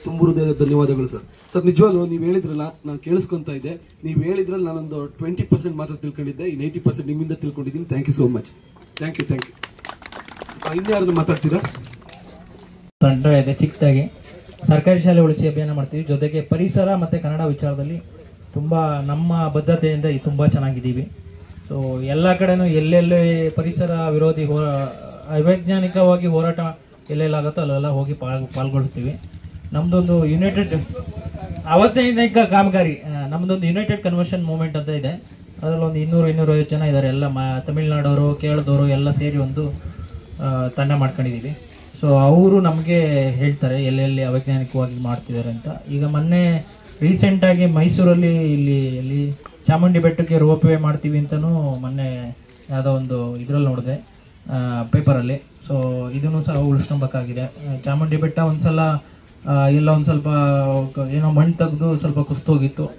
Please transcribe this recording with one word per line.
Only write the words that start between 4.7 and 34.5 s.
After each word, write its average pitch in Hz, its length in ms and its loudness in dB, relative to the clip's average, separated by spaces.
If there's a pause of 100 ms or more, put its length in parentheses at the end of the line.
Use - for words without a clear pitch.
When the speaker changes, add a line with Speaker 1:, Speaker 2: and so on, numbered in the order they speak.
Speaker 1:
ಟ್ವೆಂಟಿ 165 360 -8
ಪರ್ಸೆಂಟ್ 156 340 -2
ಮಾತ್ರ 151 180 -10
ತಿಳ್ಕೊಂಡಿದ್ದೆ, 143 480 -10
ಇನ್ನು 147 220 -6
ಏಯ್ಟಿ 156 160 -8
ಪರ್ಸೆಂಟ್ 135 280 -2
ನಿಮ್ಮಿಂದ 156 240 -6
ತಿಳ್ಕೊಂಡಿದ್ದೀನಿ. 143 520 -8
Thank 135 220 -4
you 143 140 0
so 123 80 4
much. 113 180 -4 (520)
Thank 156 180 -8
you, 143 80 -4
thank 131 180 -4
you. - 120 -14 (1120)
ಆ, 160 40 -6
ಇನ್ಯಾರನ್ನ 190 380 0
ಮಾತಾಡ್ತೀರಾ? 165 480 0 (1400)
Speaker 2:
ತಂಡ 135 260 4
ಇದೆ 139 280 4
ಚಿಕ್ಕದಾಗಿ. 147 580 2 (580)
ಸರ್ಕಾರಿ 170 300 4
ಶಾಲೆ 170 200 6
ಉಳಿಸಿ 156 280 4
ಅಭಿಯಾನ 151 240 -2
ಮಾಡ್ತೀವಿ. 147 300 -4
ಜೊತೆಗೆ 147 380 -2
ಪರಿಸರ 185 540 0
ಮತ್ತೆ 170 240 -2
ಕನ್ನಡ 156 220 -4
ವಿಚಾರದಲ್ಲಿ 147 640 -4 (500)
ತುಂಬಾ 151 480 -2
ನಮ್ಮ 160 480 -2
ಬದ್ಧತೆಯಿಂದ 151 560 0
ಈ 143 140 0
ತುಂಬಾ 143 280 0
ಚೆನ್ನಾಗಿದ್ದೀವಿ. 127 640 0 (640)
So 131 340 -6
ಎಲ್ಲ 165 300 2
ಕಡೆನೂ 180 300 2
ಎಲ್ಲೆಲ್ಲಿ 165 880 4
ಪರಿಸರ 165 580 -2
ವಿರೋಧಿ 156 360 2
ಹೋ-, 147 1000 -4
ಅವೈಜ್ಞಾನಿಕವಾಗಿ 180 840 2
ಹೋರಾಟ 165 340 0 (500)
ಎಲ್ಲೆಲ್ಲಾಗುತ್ತೋ 151 520 -2
ಅಲ್ಲೆಲ್ಲ 143 260 -2
ಹೋಗಿ 139 240 -2
ಪಾಲ್-, 131 420 -8
ಪಾಲ್ಗೊಳ್ತೀವಿ. 135 680 -4 (520)
ನಮ್ದೊಂದು 175 520 2
ಯುನೈಟೆಡ್ 180 500 0 (920)
ಅವೈಜ್ಞಾನಿಕ 226 720 4
ಕಾಮಗಾರಿ, 185 640 2
ಆ, 143 260 -8
ನಮ್ದೊಂದು 180 380 -2
ಯುನೈಟೆಡ್ 208 360 -2
ಕನ್ವರ್ಷನ್ 175 420 -2
ಮೂವ್ಮೆಂಟ್ 160 320 -4